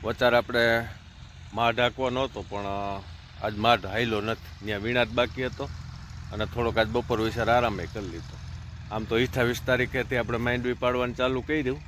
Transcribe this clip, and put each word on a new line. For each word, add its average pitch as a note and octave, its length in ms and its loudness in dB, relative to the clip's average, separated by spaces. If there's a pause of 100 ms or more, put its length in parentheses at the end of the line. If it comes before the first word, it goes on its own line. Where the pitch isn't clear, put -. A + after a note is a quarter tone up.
વચાર A#2 300 4
આપણે A#2 520 4 (680)
માઢ A#2 260 2
હાંકવો B2 300 2
નહોતો, B2+ 320 -2
પણ, G2+ 240 -6
અ, G2 360 -4 (420)
આજ G#2+ 120 -2
માઢ A2 300 6
હાયલો A2 340 0
નથી. G#2+ 460 -6
ત્યાં G#2 140 -2
વીણાત A#2+ 280 2
બાકી B2 380 0
હતો C3 180 -6 (680)
અને G#2+ 120 -2
થોડોક A#2 340 0
આજ A2 100 4
બપોર A#2 320 0
વિશે A2 200 0
આરામે A2 520 4
કરી G2+ 140 -6
લીધો. E2 300 -10 (580)
આમ A2 100 -2
તો A2+ 120 0
અઠ્ઠાવીસ B2 500 2
તારીખેથી B2+ 500 0
આપણે A#2+ 220 0
માંડવી B2 340 0
પાડવાનું B2 440 0
ચાલુ B2+ 240 0
કર્યું. D3 480 -2